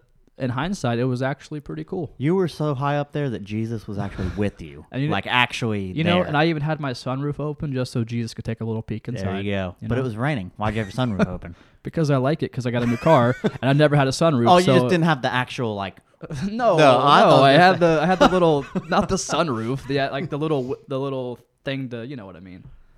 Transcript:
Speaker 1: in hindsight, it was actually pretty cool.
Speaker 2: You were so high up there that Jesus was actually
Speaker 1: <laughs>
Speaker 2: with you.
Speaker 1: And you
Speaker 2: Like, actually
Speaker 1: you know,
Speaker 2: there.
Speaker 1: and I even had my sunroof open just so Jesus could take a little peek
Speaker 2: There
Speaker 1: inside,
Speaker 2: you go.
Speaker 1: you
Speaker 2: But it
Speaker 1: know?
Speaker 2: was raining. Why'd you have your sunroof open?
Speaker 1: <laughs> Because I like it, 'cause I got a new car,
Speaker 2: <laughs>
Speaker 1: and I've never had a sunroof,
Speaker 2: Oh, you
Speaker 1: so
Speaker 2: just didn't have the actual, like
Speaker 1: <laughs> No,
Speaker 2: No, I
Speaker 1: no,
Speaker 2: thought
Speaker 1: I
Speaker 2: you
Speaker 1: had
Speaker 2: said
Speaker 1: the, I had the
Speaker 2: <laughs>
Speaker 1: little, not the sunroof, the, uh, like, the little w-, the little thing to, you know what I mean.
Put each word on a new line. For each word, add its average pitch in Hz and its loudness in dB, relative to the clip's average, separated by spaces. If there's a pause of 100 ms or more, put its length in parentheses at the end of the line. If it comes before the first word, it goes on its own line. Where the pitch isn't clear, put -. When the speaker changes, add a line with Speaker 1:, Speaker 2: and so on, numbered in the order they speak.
(380)
Speaker 1:
in 123 -4
hindsight, 131 -4
it 120 0
was 127 -2
actually 143 -6
pretty 156 -12
cool. 185 -8
Speaker 2:
You 147 0
were 190 2
so 151 -2
high 143 -2
up 143 -6
there 147 -4
that 104 -6
Jesus 110 -6
was 101 -8
actually 98 -6
Speaker 1:
<laughs> 87 -14
Speaker 2:
with 101 -4
you. 76 -16
Speaker 1:
And 131 -4
you 151 -2
Speaker 2:
Like, 98 -4
actually 110 0
Speaker 1:
you 151 -4
know, 175 2
Speaker 2:
there. 175 -2
Speaker 1:
and 147 -2
I 156 4
even 165 -2
had 156 -4
my 139 -6
sunroof 139 -6
open 147 -8
just 127 -4
so 120 -2
Jesus 117 -6
could - -12
take 113 -6
a 113 -8
little 113 -4
peek - -10
Speaker 2:
There 123 -8
Speaker 1:
inside, 98 -4
Speaker 2:
you 101 -4
go. 95 -4
Speaker 1:
you 110 -8
Speaker 2:
But 117 0
it 135 -2
Speaker 1:
know? 131 -2
Speaker 2:
was 113 -6
raining. 113 -4
Why'd 107 -4
you 113 -2
have 104 -6
your 120 -4
sunroof 104 -2
open? 90 -10
Speaker 1:
<laughs> - -20 (180)
Because 160 -2
I 147 2
like 135 -2
it, - -4
'cause 120 -6
I 123 -4
got 120 -2
a 120 0
new 120 0
car, 120 4
Speaker 2:
<laughs> - -6
Speaker 1:
and - -2
I've 139 4
never 147 4
had 139 2
a 131 0
sunroof, 131 2
Speaker 2:
Oh, 175 8
you 180 6
Speaker 1:
so 180 4
Speaker 2:
just 123 4
didn't 165 2
have 156 2
the 127 -2
actual, 120 -4
like 98 -8 (240)
Speaker 1:
<laughs> 156 -8
No, 220 2
Speaker 2:
No, 131 8
I 147 8
Speaker 1:
no, 190 8
Speaker 2:
thought 135 8
Speaker 1:
I 135 8
Speaker 2:
you 156 8
Speaker 1:
had 180 8
Speaker 2:
said 170 -2
Speaker 1:
the, 165 4
I 156 2
had 185 2
the 185 8
Speaker 2:
<laughs> - -4
Speaker 1:
little, 165 4 (220)
not 175 0
the 190 0
sunroof, 135 -2
the, 139 -2
uh, 135 -2
like, 139 -8
the 147 -6
little 151 -2
w-, 127 -8
the 135 -6
little 131 -6 (260)
thing 135 -6
to, 117 -10
you 143 -12
know 107 -14
what 92 -18
I - -20
mean. 92 -20 (340)